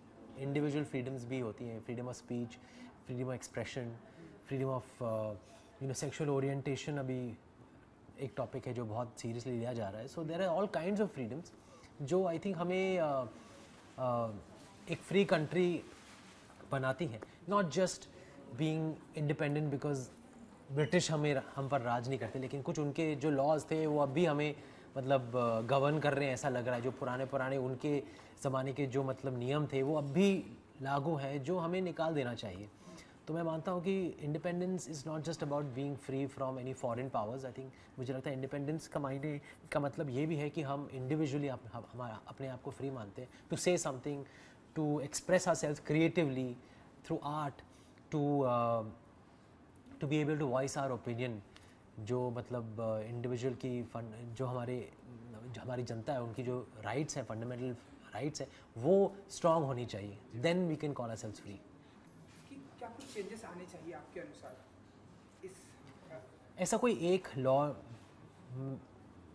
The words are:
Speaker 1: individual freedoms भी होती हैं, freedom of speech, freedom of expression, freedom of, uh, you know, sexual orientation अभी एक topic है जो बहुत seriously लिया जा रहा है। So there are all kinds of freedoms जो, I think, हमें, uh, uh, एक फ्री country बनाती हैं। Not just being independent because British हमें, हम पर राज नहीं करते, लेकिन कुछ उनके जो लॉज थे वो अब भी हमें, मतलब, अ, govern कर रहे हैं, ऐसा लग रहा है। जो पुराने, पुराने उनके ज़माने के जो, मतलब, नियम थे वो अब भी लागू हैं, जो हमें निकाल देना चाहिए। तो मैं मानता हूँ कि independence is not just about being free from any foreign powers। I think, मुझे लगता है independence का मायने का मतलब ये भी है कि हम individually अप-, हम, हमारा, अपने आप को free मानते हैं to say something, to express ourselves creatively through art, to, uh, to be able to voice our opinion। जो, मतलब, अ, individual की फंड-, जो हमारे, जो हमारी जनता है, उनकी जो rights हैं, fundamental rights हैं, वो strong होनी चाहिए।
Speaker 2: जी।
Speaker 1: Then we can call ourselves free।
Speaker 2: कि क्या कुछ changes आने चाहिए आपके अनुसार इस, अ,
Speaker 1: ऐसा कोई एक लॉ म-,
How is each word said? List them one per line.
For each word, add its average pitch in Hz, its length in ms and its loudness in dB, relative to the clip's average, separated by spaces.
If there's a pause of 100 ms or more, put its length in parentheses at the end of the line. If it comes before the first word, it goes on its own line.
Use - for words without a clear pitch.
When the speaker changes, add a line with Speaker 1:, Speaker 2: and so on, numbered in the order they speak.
(380)
Speaker 1:
individual 143 460 2
freedoms 131 400 -4
भी 127 160 -2
होती 117 240 -4
हैं, 113 200 -8
freedom 123 240 -4
of 123 80 -6
speech, 120 380 -4 (560)
freedom 127 160 -2
of 127 120 -2
expression, 120 500 -4 (640)
freedom 135 120 2
of, 131 180 0 (200)
uh, 110 320 0 (480)
you 135 100 -2
know, 127 120 -2
sexual 139 360 2
orientation 139 580 0
अभी 127 360 -2 (840)
एक 135 160 -6
topic 127 300 -4
है 127 80 -2
जो 120 100 -2
बहुत 117 320 -4
seriously 117 300 -4
लिया 120 260 -2
जा 113 160 -2
रहा 107 120 -8
है। 117 60 -8
So - 80 -12
there 165 240 -4
are 185 100 2
all 196 280 2
kinds 190 240 2
of 202 140 0
freedoms 131 380 -6 (500)
जो, 175 220 4
I 185 40 4
think, 170 260 0
हमें, 185 440 2
uh, 139 280 2 (720)
uh, 120 320 2 (600)
एक 165 80 -2
फ्री 196 260 4
country 170 580 4 (880)
बनाती 131 360 0
हैं। 113 140 -6 (300)
Not 202 140 6
just 170 420 2 (540)
being 156 340 2 (240)
independent 151 520 2
because 139 280 0 (760)
British 151 380 4
हमें, 151 240 4
हम 135 340 -2
पर 135 120 4
राज 120 280 0
नहीं 135 100 0
करते, 117 200 -4
लेकिन 131 240 -4
कुछ 156 160 -2
उनके 151 360 2
जो 143 160 2
लॉज 147 400 4
थे 156 160 2
वो 151 140 4
अब 143 80 6
भी 143 160 4
हमें, 147 300 4 (420)
मतलब, 127 400 2
अ, 117 240 4
govern 139 380 4
कर 143 160 4
रहे 143 120 2
हैं, 131 80 2
ऐसा 143 140 0
लग 123 180 0
रहा 123 100 2
है। 120 60 -2
जो 127 80 2
पुराने, 127 340 -2
पुराने 131 320 0
उनके 135 460 0 (400)
ज़माने 135 300 0
के 139 140 2
जो, 131 180 2
मतलब, 131 340 -2
नियम 139 280 2
थे 135 160 2
वो 143 120 2
अब 147 100 2
भी 180 420 4 (360)
लागू 139 320 2
हैं, 139 280 -2
जो 175 160 0
हमें 175 220 0
निकाल 165 340 0
देना 123 200 2
चाहिए। 104 340 -8 (600)
तो 156 60 -2
मैं 170 80 0
मानता 160 300 0
हूँ 180 80 0
कि 190 420 0
independence 175 680 -2
is 151 160 -6
not 156 180 -4
just 160 140 -4
about 147 140 0
being 143 260 -2
free 139 320 -4
from 139 280 -2
any 131 180 -2
foreign 127 540 -2
powers। 113 260 0
I 135 60 -6
think, 131 240 -8 (320)
मुझे 131 140 -2
लगता 135 180 -2
है 135 60 -2
independence 143 520 -2
का 147 120 -2
मायने 143 400 -2 (320)
का 151 80 4
मतलब 143 300 0
ये 135 160 2
भी 160 100 0
है 147 140 0
कि 156 120 -4
हम 139 260 -2
individually 143 600 0
अप-, 123 180 -6
हम, 113 260 -8
हमारा, 117 360 -6
अपने 131 200 -8
आप 127 140 -8
को 143 80 -6
free 131 200 -4
मानते 117 320 -8
हैं 123 60 -12 (240)
to 151 60 0
say 180 200 4
something, 139 460 -2 (540)
to 147 300 2
express - 220 -2
ourselves 160 600 4
creatively 147 640 4 (500)
through 160 220 -2
art, 147 280 -2 (600)
to, 143 260 4
uh, 117 440 4 (1200)
to 143 100 0
be 151 140 4
able 151 160 2
to 135 100 2
voice 135 260 0
our 131 200 0
opinion। 120 400 -2 (600)
जो, 123 320 0
मतलब, 117 500 -4
अ, 110 200 2
individual 120 540 -2
की 123 280 -2
फंड-, 117 520 -8
जो 131 120 -2
हमारे, 123 460 -2 (540)
जो 123 140 -10
हमारी 123 220 -4
जनता 120 300 -4
है, 127 100 0
उनकी 117 200 -4
जो 127 260 -2 (120)
rights 123 360 -2
हैं, 131 80 -4
fundamental 120 520 -4 (380)
rights 139 260 -4
हैं, 135 80 -6 (280)
वो 175 400 6 (140)
strong 165 360 4
होनी 123 200 -2
चाहिए। 104 320 -6 (160)
Speaker 2:
जी। 113 60 -6
Speaker 1:
Then 165 140 4
we 175 220 2
can 151 80 -4
call 143 160 -2
ourselves 113 340 -4
free। 101 220 -12 (920)
Speaker 2:
कि 277 180 -14 (120)
क्या 233 100 -10
कुछ - 260 -14
changes 214 300 -6
आने 175 220 -10
चाहिए 165 260 -12
आपके 156 280 -10
अनुसार 147 360 -14 (880)
इस, 185 80 -10 (580)
अ, 160 40 -14 (440)
Speaker 1:
ऐसा 185 180 4
कोई 233 220 6
एक 185 380 4
लॉ 135 360 6 (840)
म-, 135 220 -4 (580)